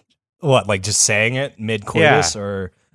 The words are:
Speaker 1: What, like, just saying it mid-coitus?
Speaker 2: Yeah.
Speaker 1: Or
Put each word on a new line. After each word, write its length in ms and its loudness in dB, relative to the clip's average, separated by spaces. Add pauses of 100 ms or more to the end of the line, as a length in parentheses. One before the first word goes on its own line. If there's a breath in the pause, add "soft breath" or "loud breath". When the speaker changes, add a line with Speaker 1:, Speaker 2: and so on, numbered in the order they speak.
(400)
Speaker 1:
What, 260 2
like, 160 -2
just 180 -2
saying 360 2
it 240 -6
mid-coitus? 760 0
Speaker 2:
Yeah. 80 -10
Speaker 1:
Or 300 -6 (220)